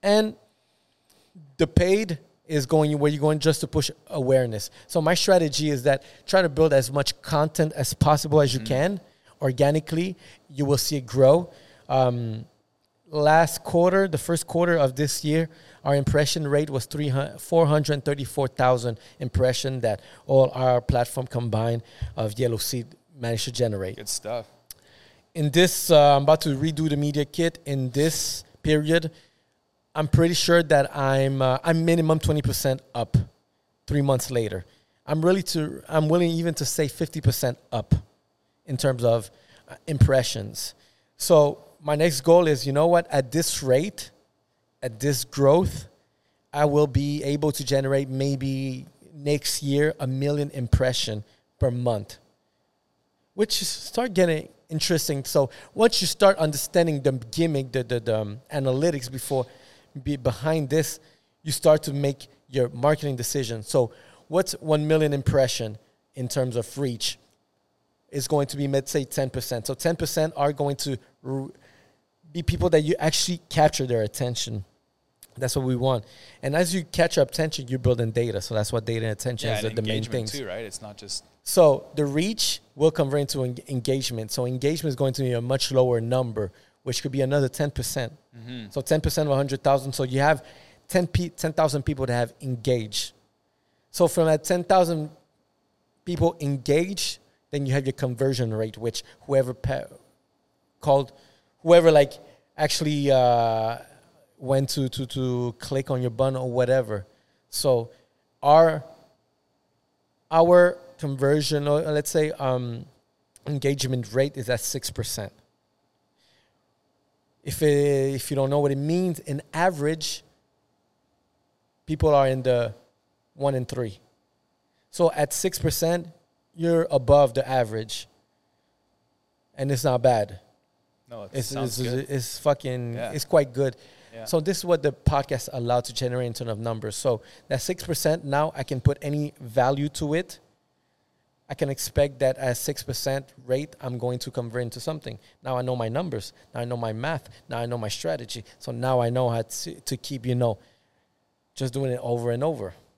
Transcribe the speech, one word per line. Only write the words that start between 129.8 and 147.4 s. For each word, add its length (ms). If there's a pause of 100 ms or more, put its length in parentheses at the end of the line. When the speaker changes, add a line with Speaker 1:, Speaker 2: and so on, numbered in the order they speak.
Speaker 1:
not 180
bad. 380 (720)
Speaker 2:
No, 140
it 100
Speaker 1:
It's, 140
Speaker 2:
sounds 320
Speaker 1:
it's, 100
Speaker 2:
good. 200
Speaker 1:
it's 300
fucking, 540
Speaker 2:
Yeah. 180
Speaker 1:
it's 140
quite 280
good. 220 (380)
Speaker 2:
Yeah. 120
Speaker 1:
So 140
this 200
is 60
what 180
the 80
podcast 600
allowed 340
to 80
generate 340
in 60
terms 180
of 80
numbers. 360
So 260 (260)
that 140
six 220
percent, 400
now 320
I 80
can 160
put 220
any 400
value 480
to 240
it. 260 (1120)
I 60
can 140
expect 500
that 180
at 200
six 260
percent 500 (140)
rate, 340
I'm 160
going 220
to 100
convert 320
into 180
something. 380 (260)
Now 140
I 60
know 120
my 140
numbers. 440 (200)
Now 80
I 40
know 120
my 160
math. 340 (220)